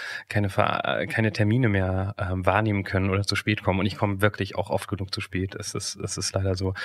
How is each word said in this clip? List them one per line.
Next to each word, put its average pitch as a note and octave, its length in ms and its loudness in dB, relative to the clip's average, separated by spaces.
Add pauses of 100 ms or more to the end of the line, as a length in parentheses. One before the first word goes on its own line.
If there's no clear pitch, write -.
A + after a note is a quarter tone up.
(300)
keine G#2 180 0
Ver-, - 580 0
keine A2 260 0
Termine A2 360 4
mehr, F#2+ 500 2
ähm, F#2 280 -2
wahrnehmen G2+ 360 4
können F#2+ 280 2
oder G2 140 2
zu G2+ 120 -2
spät - 260 0
kommen. F#2+ 180 2
Und G2 60 2
ich - 120 -2
komme G2+ 240 0
wirklich G2+ 340 0
auch - 140 -4
oft D#2+ 180 -2
genug F#2+ 240 -6
zu - 80 -6
spät. F#2 340 -4
Es - 200 -10
ist, - 220 -6
es - 200 -6
ist - 180 -4
leider F#2+ 200 0
so. F#2+ 180 -2 (120)